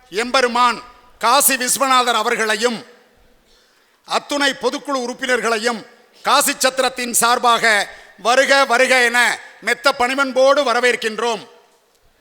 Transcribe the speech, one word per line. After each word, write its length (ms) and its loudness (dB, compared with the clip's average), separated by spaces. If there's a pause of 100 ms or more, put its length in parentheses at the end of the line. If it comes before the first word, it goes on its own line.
(100)
எம்பெருமான் 680 0 (460)
காசி 320 2
விஸ்வநாதர் 680 0
அவர்களையும் 560 -2 (1400)
அத்துணை 340 -2 (120)
பொதுக்குழு 420 -4
உறுப்பினர்களையும் 760 -2 (420)
காசி 320 2 (100)
சத்திரத்தின் 580 -2
சார்பாக 420 2 (600)
வருக 260 2 (120)
வருக 300 2 (140)
என 100 0 (480)
மெத்த 320 0
பணிவன்போடு 680 2
வரவேற்கின்றோம். 760 -2 (800)